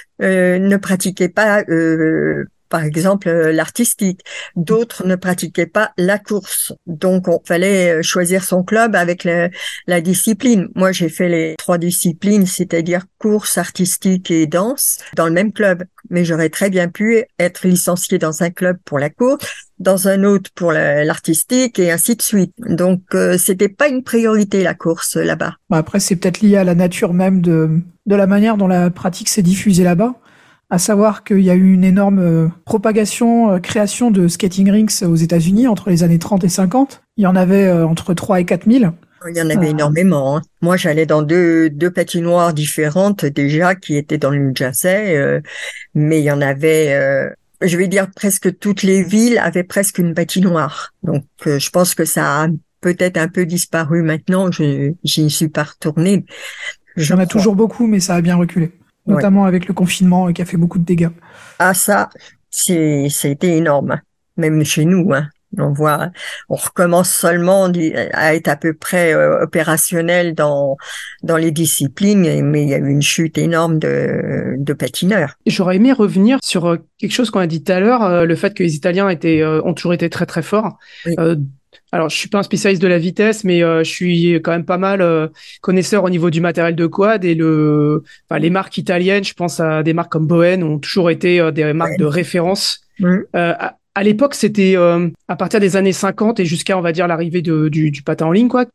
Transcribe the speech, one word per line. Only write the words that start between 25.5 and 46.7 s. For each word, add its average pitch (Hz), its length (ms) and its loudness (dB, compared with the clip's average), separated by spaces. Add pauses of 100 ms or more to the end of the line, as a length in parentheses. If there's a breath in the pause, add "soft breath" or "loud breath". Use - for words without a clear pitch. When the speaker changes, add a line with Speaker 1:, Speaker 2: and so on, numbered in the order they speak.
Speaker 2:
Bon, 170 80 2
après, 175 240 -2
c'est 185 160 -2
peut-être 180 240 -2
lié 202 160 6
à 190 80 2
la 175 100 2
nature 180 380 0
même 185 280 2
de, 160 280 2 (380)
de 202 80 2
la 196 120 4
manière 208 300 2
dont 196 100 2
la 180 220 2
pratique 185 400 -6
s'est 214 120 0
diffusée 185 440 4
là-bas. 208 300 2 (540 soft breath)
À 180 100 0
savoir 208 440 2
qu'il 196 160 2
y 185 100 4
a 180 60 4
eu 190 160 6
une 185 140 4
énorme, 196 340 4
euh, 165 280 2 (180)
propagation, 220 880 2
euh, 180 60 0
création 208 520 -2
de 190 160 4
skating 196 420 0
rinks 208 340 2
aux 170 120 2
États-Unis 170 500 2
entre 208 240 -2
les 170 140 2
années 170 160 4
trente 190 240 -2
et 185 60 2
cinquante. 220 520 0 (140)
Il 208 80 0
y 180 40 4
en 185 100 2
avait, 190 300 4
euh, 170 200 2
entre 165 260 -2
trois 185 280 0
et 175 40 0
quatre 180 200 -2
mille. 220 260 4 (380)
Speaker 1:
Il 170 80 -6
y 165 40 -2
en 160 80 0
avait 156 180 2
Speaker 2:
Euh. - 20 2
Speaker 1:
énormément, 151 640 2
hein. 156 60 -2 (200)
Moi, 175 140 2
j'allais 160 300 0
dans 151 160 2
deux, 165 480 2
deux 151 200 -2
patinoires 175 640 0
différentes 156 720 -2
déjà 151 520 0
qui 165 200 -6
étaient 147 220 -2
dans 147 120 0
le 143 100 0
New 139 140 0
Jersey, 180 640 -2
euh, 143 240 0 (560 loud breath)
mais 151 240 2
il 143 60 0
y 147 60 0
en 143 100 0
avait, 143 540 0